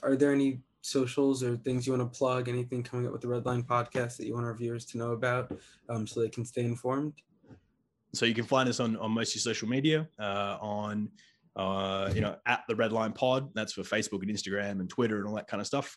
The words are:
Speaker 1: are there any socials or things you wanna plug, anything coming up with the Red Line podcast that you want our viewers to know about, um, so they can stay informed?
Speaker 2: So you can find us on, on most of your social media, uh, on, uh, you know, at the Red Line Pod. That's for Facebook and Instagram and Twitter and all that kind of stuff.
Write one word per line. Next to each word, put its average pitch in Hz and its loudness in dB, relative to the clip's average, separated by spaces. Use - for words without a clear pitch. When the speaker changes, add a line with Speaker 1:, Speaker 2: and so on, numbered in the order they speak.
Speaker 1:
are 135 4
there 143 6
any 135 4
socials 135 2
or 120 2
things 127 0
you 131 2
wanna 123 2
plug, 127 0
anything 123 -2
coming 123 -4
up 123 -4
with 117 -6
the 123 -4
Red 120 0
Line 123 0
podcast 120 0
that - -8
you 117 -2
want 120 -2
our 117 -4
viewers 117 -4
to - -8
know 117 -2
about, 123 0
um, 110 -2
so - -4
they 113 2
can 117 -4
stay 120 -2
informed? 131 -2
Speaker 2:
So - 0
you 117 4
can 113 0
find 131 4
us 120 2
on, 113 2
on 110 -2
most 113 2
of - -4
your 110 0
social 107 -2
media, 156 2
uh, 101 -2
on, 104 -4
uh, 98 0
you 107 2
know, 101 -2
at 120 2
the 117 0
Red 110 2
Line 110 2
Pod. 131 0
That's 107 -4
for 98 -6
Facebook 104 0
and 104 -2
Instagram 101 -2
and 92 -4
Twitter 107 2
and 101 -4
all 107 -4
that - -6
kind 104 -4
of 104 -6
stuff. - -4